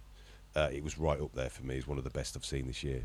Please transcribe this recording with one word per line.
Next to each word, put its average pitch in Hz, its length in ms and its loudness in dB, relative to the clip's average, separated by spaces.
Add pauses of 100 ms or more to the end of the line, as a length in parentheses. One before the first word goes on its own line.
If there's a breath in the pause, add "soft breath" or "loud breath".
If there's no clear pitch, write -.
(540 soft breath)
uh, 76 160 6
it 71 140 -2
was 76 140 -2
right 76 220 4
up 71 140 -2
there 64 140 0
for - 160 -8
me 65 140 0
as 65 80 -4
one 69 120 0
of 64 60 0
the 65 60 -2
best 65 260 -2
I've 65 80 -6
seen 67 220 0
this 64 180 -4
year. 65 200 0